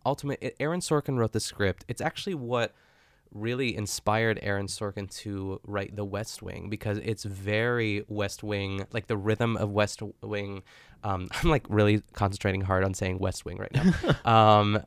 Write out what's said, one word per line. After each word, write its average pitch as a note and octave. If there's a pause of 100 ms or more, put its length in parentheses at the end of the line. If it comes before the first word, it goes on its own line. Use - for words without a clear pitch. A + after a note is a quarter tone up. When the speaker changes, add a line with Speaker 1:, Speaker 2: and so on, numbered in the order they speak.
Speaker 1:
ultimate. C#3
It, -
Aaron D#3+
Sorkin C#3+
wrote A2+
the A2
script. -
It's -
actually F3
what A#2+ (580)
really A#2
inspired A2
Aaron G2+
Sorkin G2+
to F#2+
write G2+
The G#2
West G2+
Wing, F2+
because G#2
it's -
very G#2
West G#2
Wing, G2
like, G#2+
the A2
rhythm A2
of G#2
West G#2 (200)
Wing. G2+ (420)
Um, F#2
<laughs> -
I'm, E3
like, D3+
really G#2 (120)
concentrating G2
hard F#2+
on G2
saying F#2
West F#2
Wing F#2
right G2+
now. D#3+ (340)
Speaker 2:
<laughs> -
Speaker 1:
Um, G#2+